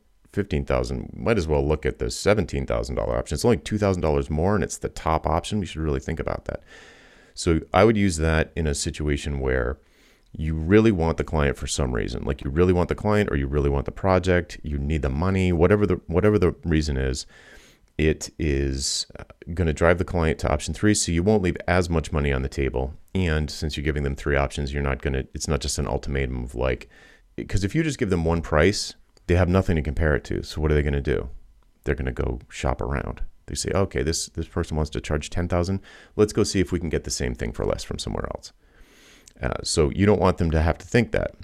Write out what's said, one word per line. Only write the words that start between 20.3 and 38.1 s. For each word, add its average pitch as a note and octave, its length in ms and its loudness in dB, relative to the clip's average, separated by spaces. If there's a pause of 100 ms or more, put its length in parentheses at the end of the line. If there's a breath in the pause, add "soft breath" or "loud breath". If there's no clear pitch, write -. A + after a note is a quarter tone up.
to - 120 0
option D#2+ 220 -2
three, G#2+ 180 4
so G2+ 200 0
you E2+ 100 2
won't G2+ 220 4
leave F2 120 0 (120)
as F2 200 2
much E2 220 0
money C#2+ 220 0
on C2 100 -2
the C2+ 60 -4
table. C2 460 -4 (200)
And D#2 340 0
since - 280 -6
you're D2 80 -4
giving D2 180 -2
them C#2 140 -2
three C#2+ 180 -2
options, C#2 380 0
you're C#2+ 100 -2
not C#2 200 -2
gonna, C2+ 200 -2 (120)
it's - 120 -10
not D2+ 140 0
just - 180 -4
an C#2 80 -2
ultimatum C2 560 -4
of, A#1+ 140 -10
like, B1+ 320 -2 (600 soft breath)
'cause - 140 0
if F#2+ 100 -2
you D#3+ 120 2
just D3 140 -4
give G#2+ 120 0
them F2 140 2
one E2 180 2
price, D#2+ 520 2 (340)
they F2 80 4
have F2+ 120 4
nothing F#2 280 4
to D#2 60 0
compare D2+ 340 2
it - 80 -2
to. - 180 -4
So - 180 -8
what D2+ 120 2
are - 20 4
they D2 80 4
gonna C#2+ 180 0
do? C2+ 300 -2 (540)
They're C#2+ 100 0
gonna C2 160 -6
go B1 380 -4
shop - 320 -4
around. C2 420 -4 (240)
They - 80 -10
say, - 180 -4
"Okay, G2 300 0
this, D#2+ 280 -2
this E2 180 -8
person E2 280 -4
wants D2+ 140 0
to - 100 -6
charge D2+ 300 -4
ten F2 160 -2
thousand. F2+ 340 0 (360 loud breath)
Let's G#2+ 160 4
go A2+ 100 2
see G2+ 160 -2
if F2+ 140 0
we F2+ 80 -2
can E2+ 80 -6
get D2 160 -2
the - 60 -8
same B1 260 -4
thing A1+ 160 -6
for G1+ 120 -6
less - 200 -2
from - 160 -8
somewhere - 340 -6